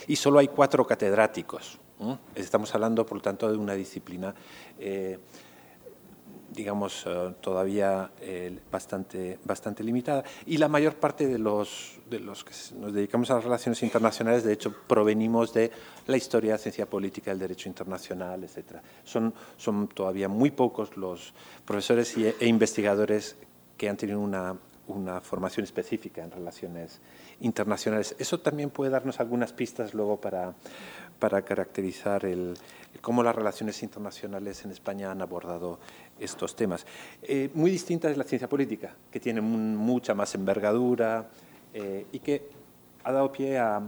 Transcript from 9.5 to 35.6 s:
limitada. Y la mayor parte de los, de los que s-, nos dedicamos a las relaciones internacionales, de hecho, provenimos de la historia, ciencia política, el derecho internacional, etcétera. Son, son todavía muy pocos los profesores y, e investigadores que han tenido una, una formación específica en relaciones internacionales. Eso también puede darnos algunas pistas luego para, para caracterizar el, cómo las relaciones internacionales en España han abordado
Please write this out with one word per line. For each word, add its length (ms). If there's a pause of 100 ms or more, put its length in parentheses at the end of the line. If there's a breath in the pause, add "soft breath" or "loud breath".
limitada. 400 (220 loud breath)
Y 120
la 100
mayor 300
parte 300
de 120
los, 680
de 120
los 240
que 80
s-, 240
nos 180
dedicamos 380
a 40
las 80
relaciones 380
internacionales, 600
de 100
hecho, 180 (160)
provenimos 640
de 200 (340 loud breath)
la 100
historia, 440
ciencia 280
política, 440
el 80
derecho 300
internacional, 720
etcétera. 400 (200 loud breath)
Son, 300 (240 loud breath)
son 300
todavía 400
muy 240
pocos 440
los 380 (320 loud breath)
profesores 520
y, 100
e 180
investigadores 880 (400)
que 140
han 80
tenido 220
una, 360 (300)
una 360
formación 420
específica 600
en 60
relaciones 680 (400 loud breath)
internacionales. 800
Eso 220
también 280
puede 220
darnos 280
algunas 340
pistas 420
luego 260
para, 320 (640 loud breath)
para 240
caracterizar 840
el, 280 (480 loud breath)
cómo 220
las 120
relaciones 460
internacionales 840
en 60
España 380
han 120
abordado 580 (400 loud breath)